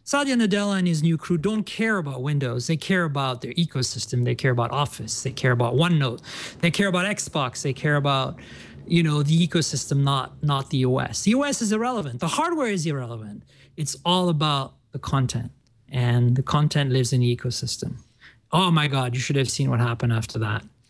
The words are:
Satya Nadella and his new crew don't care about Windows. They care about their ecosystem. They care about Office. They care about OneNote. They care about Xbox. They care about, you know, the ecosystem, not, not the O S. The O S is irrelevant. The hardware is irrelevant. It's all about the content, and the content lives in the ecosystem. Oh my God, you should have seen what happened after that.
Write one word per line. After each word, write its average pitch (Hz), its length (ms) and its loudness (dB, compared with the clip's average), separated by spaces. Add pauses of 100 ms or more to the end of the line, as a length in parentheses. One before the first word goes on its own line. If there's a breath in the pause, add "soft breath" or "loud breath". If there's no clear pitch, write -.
Satya 277 320 0
Nadella 202 420 2
and 180 120 2
his 156 160 2
new 165 120 4
crew 175 220 0
don't 208 240 0
care 220 360 0
about 139 220 -6
Windows. 131 460 -2
They 165 100 0
care 180 280 2
about 135 380 -2
their 120 100 -8
ecosystem. 127 720 -2
They 120 100 0
care 131 160 0
about 120 220 0
Office. 127 500 -4
They - 80 -4
care 127 220 0
about 120 220 2
OneNote. 147 460 2 (400 loud breath)
They 170 120 2
care 202 160 2
about 180 180 2
Xbox. 156 560 -4
They 139 100 -2
care 147 220 0
about, 139 460 0 (480 loud breath)
you 170 160 4
know, 147 180 2
the 165 240 4
ecosystem, 147 520 -2
not, 139 440 0
not 139 280 0
the 131 140 2
O 127 140 2
S. - 240 -4
The 220 140 4
O 277 60 2
S 285 200 -2
is 208 80 0
irrelevant. 214 480 -2
The 175 80 -4
hardware 311 400 0
is 185 200 -2
irrelevant. 117 580 -6 (320 soft breath)
It's 151 180 -4 (100)
all 180 260 4
about 147 440 0 (160)
the 135 80 -10
content, 123 540 -2 (380)
and 123 440 4
the 131 80 2
content 147 480 2
lives 127 220 2
in 127 80 4
the 123 160 2
ecosystem. - 600 -6 (520 loud breath)
Oh 175 220 2
my 151 160 2
God, 127 260 -2
you 127 60 -2
should 139 160 0
have 135 120 2
seen 135 220 0
what 120 80 2
happened 117 340 0
after 110 280 -2
that. 107 240 -4 (260)